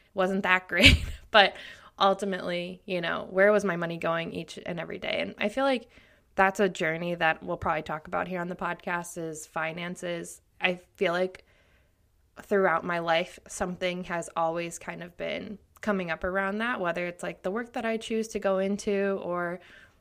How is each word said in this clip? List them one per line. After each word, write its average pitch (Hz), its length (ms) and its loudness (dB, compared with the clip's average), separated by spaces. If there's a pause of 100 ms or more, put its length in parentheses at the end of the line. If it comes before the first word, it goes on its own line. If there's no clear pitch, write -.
(120)
wasn't 190 300 2
that 185 260 2
<laughs> - 0 -
great, - 340 8 (280)
but 202 240 8 (440)
ultimately, 185 840 0
you 180 160 -4
know, 170 300 -4
where 196 220 8
was 202 120 4
my 180 120 0
money 170 200 -4
going 165 360 -2
each 175 340 -10
and 170 140 -6
every 165 180 -10
day? - 220 -4
And 196 180 -6
I 208 100 0
feel 269 160 -2
like 262 240 0 (460)
that's 196 260 4
a 196 80 6
journey 175 460 -2
that 160 280 2
we'll 175 140 -4
probably 160 260 -2
talk 156 260 -8
about 175 180 -2
here 180 140 -4
on 175 80 -6
the 180 80 -8
podcast 175 600 -6
is 160 300 -8
finances. 175 920 -6 (200)
I 180 200 0 (160)
feel 175 160 0
like 185 320 -2 (960)
throughout 185 420 2
my 175 140 -2
life, 170 480 0
something 180 580 -4
has 170 320 -6
always 170 420 -2
kind 170 240 -12
of 175 140 -16
been - 420 -6 (260)
coming 190 260 0
up 160 140 -4
around 196 340 -2
that, 240 220 -2
whether 175 260 -2
it's, 175 160 -10
like, 170 200 -8
the 185 80 -2
work 233 240 -6
that 233 100 -4
I 226 140 -2
choose 220 300 -4
to 214 100 -6
go 196 200 2
into 196 640 0
or 175 380 -4 (400)